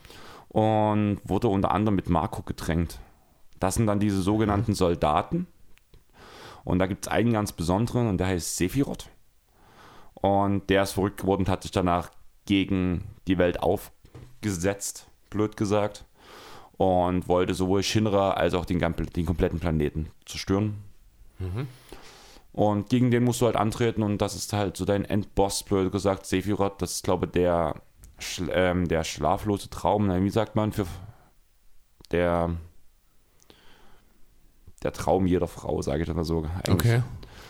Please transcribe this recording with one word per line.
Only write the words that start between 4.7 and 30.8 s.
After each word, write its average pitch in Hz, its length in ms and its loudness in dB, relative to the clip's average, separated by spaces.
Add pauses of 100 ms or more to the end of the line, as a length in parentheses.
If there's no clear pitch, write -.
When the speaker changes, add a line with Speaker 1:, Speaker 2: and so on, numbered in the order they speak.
Speaker 2:
Mhm. 95 40 0
Speaker 1:
Soldaten. 87 720 0 (1160)
Und 90 160 2
da 92 80 2
gibt's - 200 -6
einen 113 260 2
ganz 104 180 -2
besonderen 113 560 0
und 92 100 0
der 90 100 0
heißt 90 300 -2
Sephiroth. - 520 -2 (1040)
Und 98 540 0
der 98 140 6
ist 98 100 -6
verrückt 98 280 -2
geworden 95 220 2
und 90 60 -2
hat 92 120 0
sich - 100 -12
danach 87 400 0 (340)
gegen 92 600 0 (220)
die 95 100 2
Welt 87 240 2
aufgesetzt, - 1500 -4 (220)
blöd 104 280 -2
gesagt. 104 480 0 (720)
Und 90 500 2
wollte 92 260 4
sowohl 92 300 2
Shinra 98 480 2
als 85 240 2
auch 85 100 0
den 90 140 0
gam-, 82 160 0
den 82 320 -4
kompletten 87 320 0
Planeten 78 500 -2 (160)
zerstören. 101 500 -4 (600)
Speaker 2:
Mhm. 98 300 -8 (840)
Speaker 1:
Und 101 380 0
gegen 123 220 4
den 120 120 4
musst 120 180 2
du 123 40 4
halt 110 100 4
antreten 110 460 0
und 104 160 0
das 98 180 0
ist - 180 -10
halt 101 220 0
so 92 80 -4
dein 101 220 0
Endboss, 98 580 -2
blöd 95 280 0
gesagt, 98 340 0
Sephiroth. 98 560 -2
Das 87 120 -4
ist, - 100 -8
glaube 90 240 0
ich, - 60 -6
der 85 420 2 (440)
Schl-, - 320 -6
ähm, 90 360 2
der 80 160 0
schlaflose 98 680 -2
Traum, 101 380 2
nein, 92 180 2
wie 101 40 2
sagt 107 260 0
man, 107 160 0
für 101 140 -4 (1300)